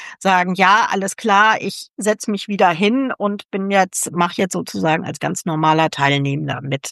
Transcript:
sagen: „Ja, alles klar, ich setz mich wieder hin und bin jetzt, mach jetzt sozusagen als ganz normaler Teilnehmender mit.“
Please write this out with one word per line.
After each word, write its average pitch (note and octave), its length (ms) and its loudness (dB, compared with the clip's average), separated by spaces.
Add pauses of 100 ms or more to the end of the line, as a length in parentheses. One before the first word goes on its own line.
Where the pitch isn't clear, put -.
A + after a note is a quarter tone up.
(200)
sagen: F#3 360 2
„Ja, G3 360 4
alles G3 240 -2
klar, G#3+ 460 4
ich - 260 -8 (100)
setz G#3 300 -2
mich G#3 220 -4
wieder G3 200 4
hin A3+ 480 0
und G3+ 340 -4
bin G3 200 -4
jetzt, F#3+ 400 0
mach F3 220 0
jetzt F#3+ 200 -2
sozusagen F3 520 -2
als D#3 140 -10
ganz - 260 -6
normaler D#3 440 2
Teilnehmender C#3 720 -2
mit.“ C#3 300 -8